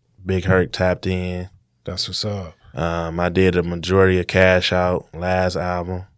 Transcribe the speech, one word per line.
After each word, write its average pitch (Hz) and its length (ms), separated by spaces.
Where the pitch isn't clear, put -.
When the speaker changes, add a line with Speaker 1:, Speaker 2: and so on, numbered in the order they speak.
Speaker 1:
Big 92 200
Herc 92 260
tapped 92 340
in. 90 440
Speaker 2:
That's 92 240
what's 92 160
up. 98 320
Speaker 1:
Um, 85 460
I 87 100
did 90 280
a 87 60
majority 92 560
of 87 80
Cash 92 440
Out 90 420
last 92 440
album. 90 480